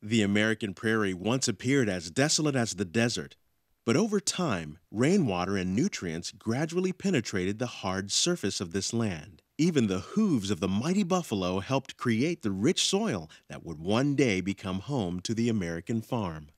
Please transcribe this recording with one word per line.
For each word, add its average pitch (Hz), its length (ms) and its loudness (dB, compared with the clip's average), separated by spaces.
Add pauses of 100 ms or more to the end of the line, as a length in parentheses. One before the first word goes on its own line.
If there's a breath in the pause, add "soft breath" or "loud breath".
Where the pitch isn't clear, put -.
The 110 200 2
American 104 520 2
prairie 110 400 0
once 110 360 -2
appeared 123 400 0
as 90 200 -4
desolate 147 460 2
as 113 200 0
the 95 100 -2
desert, 110 500 -2 (500)
but 117 120 4
over 202 240 2
time, 87 580 -2 (120)
rainwater 101 680 2
and 92 180 0
nutrients 90 560 -4
gradually 160 600 -2
penetrated 110 680 0
the 123 80 -2
hard 95 420 -4
surface 165 520 0
of 87 100 -6
this 95 220 -4
land. 107 480 -4 (160)
Even 147 300 4
the 95 120 0
hooves 131 520 0
of 82 100 -2
the 95 80 2
mighty 147 340 0
buffalo 107 560 0
helped 131 380 -4
create 127 460 0
the 104 80 -2
rich 107 300 2
soil 160 480 0 (200 loud breath)
that - 160 -14
would 82 140 -8
one 113 360 2
day 123 240 4
become 95 400 -2
home 98 400 -2
to - 140 -4
the 117 160 0
American 95 520 -2
farm. 87 460 -4 (100)